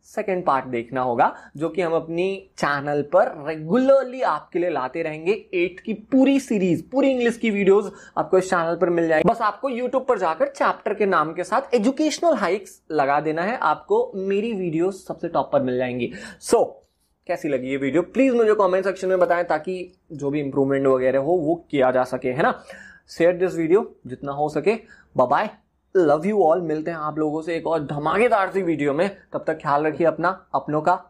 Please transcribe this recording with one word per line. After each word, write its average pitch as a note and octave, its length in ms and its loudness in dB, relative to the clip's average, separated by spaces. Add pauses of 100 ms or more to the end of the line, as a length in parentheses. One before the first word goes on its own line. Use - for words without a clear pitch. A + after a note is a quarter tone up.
सेकंड F#3+ 420 -4
पार्ट C3 200 2
देखना B2 360 -4
होगा, B2+ 340 2 (220)
जो D#3+ 120 -4
कि D#3+ 120 -4
हम E3 120 -2
अपनी E3+ 640 -4
चैनल C#3+ 440 -2
पर D#3+ 460 0
रेगुलरली B3+ 720 2
आपके F3 380 -2
लिए F3 100 0
लाते C#3 320 -4
रहेंगे। D#3 300 -4
एट्थ F#3 520 -4
की A3 100 -6
पूरी C4+ 460 2
सीरीज, F#3+ 500 0
पूरी C#4 200 2
इंग्लिश A#3+ 280 0
की A3+ 120 -2
वीडियोस G3+ 420 2 (260)
आपको D#3 200 2
इस F#3 80 2
चैनल E3+ 300 0
पर F3 140 0
मिल E3+ 180 2
जाएंगी। D#3+ 220 4
बस A#3 120 0
आपको A3 280 -2
YouTube B3+ 360 -2
पर B3 120 2
जाकर C4 300 0
चैप्टर A3+ 460 -2
के G#3 120 0
नाम E3 280 2
के E3 100 -6
साथ - 320 -2
एजुकेशनल C#4+ 580 2
हाइक्स G3+ 480 -4 (100)
लगा D3 280 2
देना D#3 220 -2
है, G#3+ 160 -2
आपको F3+ 580 0
मेरी G3 380 -2
वीडियोस F3+ 540 -2
सबसे E3+ 200 -8
टॉप D#3 240 -2
पर C#3+ 100 4
मिल B2+ 160 -2
जाएंगी। B2 360 -4 (280)
So, G#3+ 240 2 (640)
कैसी E3+ 200 -4
लगी C3 220 -2
ये C#3 80 -2
वीडियो, C3+ 240 0
प्लीज B3+ 320 2
मुझे A3 220 4
कमेंट F#3 300 2
सेक्शन F#3+ 220 -4
में F#3 120 2
बताएं, F3 260 2
ताकि F3+ 540 -4 (120)
जो C#3+ 180 -6
भी C#3+ 100 -2
इंप्रूवमेंट C#3 480 0
वगैरह C3 320 2
हो C#3 120 -2
वो E3+ 400 0
किया B2+ 200 4
जा B2+ 120 2
सके, B2+ 260 -4
है B2+ 140 0
ना? B3 200 -2 (460)
शेयर E3+ 240 2
दिस F3 220 -2
वीडियो E3 400 2 (120)
जितना C3 240 -10
हो D3 180 -2
सके। D#3 260 0 (420)
बाय B2+ 100 4
बाय, E3+ 220 0 (480)
love D#3 280 4
you G#3 200 2
all। E3 160 4
मिलते D#3 300 -4
हैं E3 60 -8
आप D3+ 220 -6
लोगों D#3 220 -2
से E3+ 140 -6
एक D#3+ 120 -6
और D#3+ 120 0
धमाकेदार F3+ 720 0
सी F#3+ 100 -2
वीडियो D3 320 -2
में, F#3 240 -2 (160)
तब D3+ 140 -6
तक D#3+ 140 -4
ख्याल D3+ 260 0
रखिए D#3 200 0
अपना, E3 480 -2
अपनों D3+ 260 -2
का। F3+ 280 0